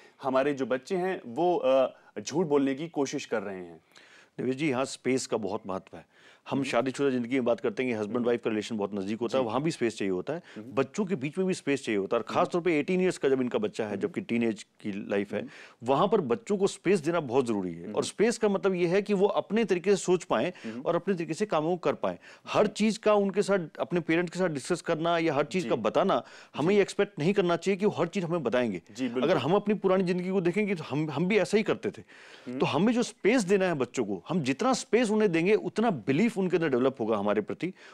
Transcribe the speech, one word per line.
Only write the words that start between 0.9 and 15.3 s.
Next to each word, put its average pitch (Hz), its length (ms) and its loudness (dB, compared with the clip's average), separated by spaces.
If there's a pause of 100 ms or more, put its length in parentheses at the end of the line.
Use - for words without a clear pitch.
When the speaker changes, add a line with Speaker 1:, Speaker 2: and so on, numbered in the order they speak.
Speaker 1:
हैं 180 300 -2
वो, 160 300 0
अ, 131 380 2 (260)
झूठ 143 260 -2
बोलने 139 280 2
की 151 140 -8
कोशिश 143 380 -4
कर 110 160 -4
रहे 98 160 -8
हैं। 85 220 -14 (580)
Speaker 2:
देवेश 123 180 -2
जी, 151 140 -2
यहाँ 127 140 0
स्पेस 131 420 -2
का 123 100 -4
बहुत 104 300 -4
महत्व 95 300 -8
है। - 180 -20 (360)
हम 131 80 0
Speaker 1:
हम्म। 135 100 -2
Speaker 2:
शादीशुदा 131 420 0
जिंदगी 123 240 -2
में 131 100 0
बात 117 160 0
करते 120 220 -2
हैं 127 100 -2
कि 110 60 -2
हस्बैंड 107 180 -4
Speaker 1:
हम्म। 117 100 0
Speaker 2:
वाइफ 120 180 0
का 123 60 0
रिलेशन 107 260 -4
बहुत 101 180 -4
नजदीक 101 260 -4
होता 120 180 -2
है, 131 60 2
Speaker 1:
जी। - 20 -4
Speaker 2:
वहाँ 113 160 -2
भी 165 80 0
स्पेस 117 280 -2
चाहिए 98 140 -2
होता 90 200 -4
है। 170 100 -8 (140)
Speaker 1:
हम्म। 113 180 -14
Speaker 2:
बच्चों 139 300 -2
के 185 100 -2
बीच 143 240 -6
में 185 80 0
भी 185 80 0
स्पेस - 300 -4
चाहिए 110 140 0
होता 98 180 0
है 113 60 0
और - 60 -10
Speaker 1:
हम्म। 117 80 -2
Speaker 2:
ख़ास 165 120 2
तौर 175 140 -2
पे 160 160 2
एटीन 180 220 0
ईयर्स 185 180 0
का 143 100 0
जब 135 120 2
इनका 123 180 0
बच्चा 107 260 -2
है, 107 60 -6
Speaker 1:
हम्म। 104 100 -4
Speaker 2:
जबकि 104 200 -4
टीनेज 113 420 -2
की - 480 -10
लाइफ 101 220 -2